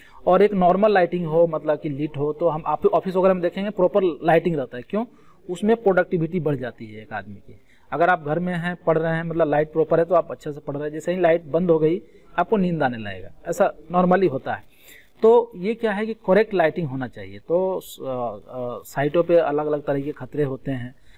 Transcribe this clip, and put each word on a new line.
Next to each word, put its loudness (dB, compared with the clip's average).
और 6
एक 4
normal 4
lighting 2
हो, 4
मतलब -2
कि -8
lit -6
हो, -2
तो -2
हम -4
आप -2
office 0
वगैरह 4
में -2
देखेंगे -4
proper 2
लाइटिंग 2
रहता -6
है। -12
क्यों? -4
उसमें 0
productivity 0
बढ़ 0
जाती -10
है -16
एक -16
आदमी -10
की। -20
अगर 4
आप 0
घर -2
में -4
हैं, -6
पढ़ 0
रहे 0
हैं, -4
मतलब 0
light 0
proper 2
है 2
तो 0
आप 0
अच्छे -10
से -14
पढ़ -10
रहे -8
हैं, -6
जैसे -6
ही -4
light 2
बंद -2
हो 4
गई 0
आपको 0
नींद 0
आने -2
लगेगा, -12
ऐसा 0
normally 4
होता -6
है। -10
तो 6
ये -4
क्या -2
है -4
कि -6
correct 2
lighting 0
होना -6
चाहिए। -16
तो, -2
अ, -8
अ, -10
साइटों -2
पे 4
अलग-अलग 0
तरह -2
के -6
खतरे -6
होते -6
हैं, -8